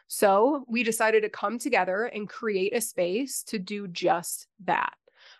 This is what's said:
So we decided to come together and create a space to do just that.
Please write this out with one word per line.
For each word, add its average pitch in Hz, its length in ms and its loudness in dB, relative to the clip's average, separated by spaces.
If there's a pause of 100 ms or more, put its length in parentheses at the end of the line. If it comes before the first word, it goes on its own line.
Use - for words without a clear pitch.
So 226 640 4
we 226 160 0
decided 220 380 2
to 214 60 -2
come 214 300 -4
together 208 460 0
and 208 240 -8
create 196 480 -2
a 233 40 0
space 196 640 -2
to 226 140 -6
do 202 300 -8
just 175 580 0 (180)
that. - 280 0 (480)